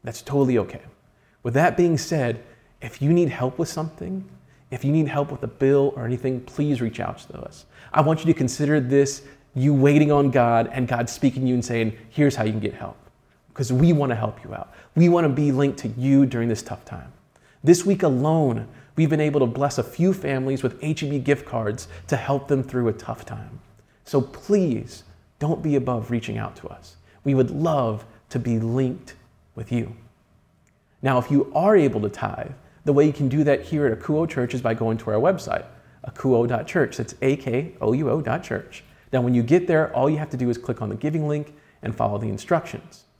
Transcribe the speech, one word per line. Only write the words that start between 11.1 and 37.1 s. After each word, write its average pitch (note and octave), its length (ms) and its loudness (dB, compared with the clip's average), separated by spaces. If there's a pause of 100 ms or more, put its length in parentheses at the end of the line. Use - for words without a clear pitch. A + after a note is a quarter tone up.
to B2+ 60 0
you B2+ 60 2
and A#2+ 100 0
saying, A2+ 320 -2 (140)
"Here's C#3+ 260 2
how A2 80 -2
you A2 60 0
can A2 100 -4
get G#2 140 -4
help." - 240 -14 (560)
'Cause B2+ 180 -4
we D#3+ 220 6
wanna C3 220 0
help G#2+ 280 -6
you - 80 -14
out. - 220 -14 (200)
We E3+ 140 6
wanna E3+ 220 4
be C#3+ 220 2
linked C#3 260 0
to A#2+ 100 -8
you C3+ 380 4
during A#2 240 -2
this G#2+ 100 -4
tough - 240 -14
time. C2 280 -16 (520)
This F3 220 6
week F#3+ 160 2
alone, C3+ 640 2 (280)
we've D#3+ 160 2
been D3+ 100 2
able D3 200 2
to B2+ 60 4
bless C3+ 300 -2
a B2+ 60 -2
few F3+ 300 0
families C3+ 500 -2
with B2 180 -4
H D3+ 220 -4
E C#3+ 80 -4
B C#3+ 80 -2
gift C3+ 260 0
cards A2+ 420 -6 (200)
to C3 100 -2
help C#3 320 -4
them C3+ 140 0
through B2 260 -2
a G#2+ 40 0
tough - 340 -10
time. G#2+ 340 -14 (440)
So C#3 160 0
please - 840 -2 (340)
don't D#3+ 240 -2
be D3 140 0
above A#2+ 340 -2
reaching A2+ 280 -4
out G#2 180 -10
to - 120 -16
us. - 280 -20 (280)
We C3+ 100 0
would B2+ 160 4
love C#3 560 -2 (240)
to C3+ 80 -4
be A#2 200 -2
linked B2+ 560 -2 (400)
with A2+ 160 -12
you. A2+ 260 -4 (1080)
Now, C3 160 2
if A#2+ 120 -2
you C#3 240 2
are G3 220 4
able B2 260 4
to G#2 60 -2
tithe, - 440 -8 (320)
the D3 80 2
way C#3+ 120 6
you D3 80 2
can C#3 160 -2
do D3 160 2
that C#3+ 180 2
here D3 240 -2
at A2 120 0
Akuo D#3 300 -2
Church B2 260 -4
is B2 80 -4
by A2+ 100 0
going A2+ 260 0
to - 120 -6
our G#2+ 60 0
website, E3 480 0 (420)
akuo A#2+ 400 2
dot A#2+ 200 -4
church. - 300 0
That's - 240 -8